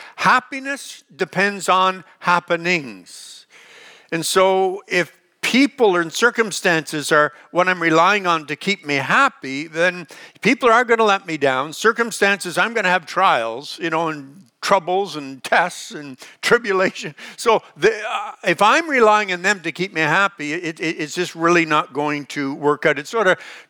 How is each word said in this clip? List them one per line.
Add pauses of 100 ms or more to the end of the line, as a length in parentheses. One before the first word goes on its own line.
(160)
Happiness (100)
depends
on (180)
happenings. (640)
And
so
if (280)
people
and
circumstances
are (200)
what
I'm
relying
on
to
keep
me
happy,
then (360)
people
are
gonna
let
me
down.
Circumstances,
I'm
gonna
have
trials,
you
know,
and (160)
troubles
and
tests
and (240)
tribulation. (220)
So (140)
the, (160)
uh, (120)
if
I'm
relying
on
them
to
keep
me
happy,
it,
it,
it's
just
really
not
going
to
work
out.
It
sort
of (320)